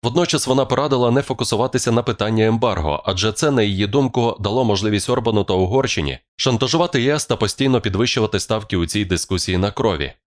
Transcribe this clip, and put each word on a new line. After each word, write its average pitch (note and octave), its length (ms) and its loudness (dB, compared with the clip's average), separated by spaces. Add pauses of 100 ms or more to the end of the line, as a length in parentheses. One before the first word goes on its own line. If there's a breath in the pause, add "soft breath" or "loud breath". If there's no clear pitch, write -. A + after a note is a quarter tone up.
Водночас D3+ 440 0
вона C3 180 2
порадила B2 460 2
не C3 100 2
фокусуватися B2 680 -2
на A#2 120 2
питанні A2 420 0
ембарго, G#2 600 0
адже F#2+ 260 0
це, D3 200 0
на B2 120 2
її G2+ 240 0
думку, B2 520 0
дало G#2 240 0
можливість G#2 460 0
Орбану A2+ 340 0
та F#2+ 100 -2
Угорщині F#2 640 0 (180)
шантажувати C3+ 680 0
Є C#3 140 2
С D3 100 -4
та A#2+ 100 0
постійно B2 460 0
підвищувати G#2+ 580 0
ставки G#2+ 380 -4
у E2+ 80 2
цій G#2 200 -2
дискусії F2+ 520 -2
на G2 140 0
крові. D2 420 -2 (140)